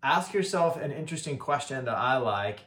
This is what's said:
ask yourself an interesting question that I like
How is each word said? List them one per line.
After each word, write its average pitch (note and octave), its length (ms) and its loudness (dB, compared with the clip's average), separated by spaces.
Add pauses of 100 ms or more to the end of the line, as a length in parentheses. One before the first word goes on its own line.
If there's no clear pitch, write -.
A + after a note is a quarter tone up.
ask F3+ 300 2
yourself F3 480 2
an D3 100 -4
interesting D3+ 460 -6
question C3+ 480 -2
that A#2 140 -2
I B2+ 180 4
like G#2 500 0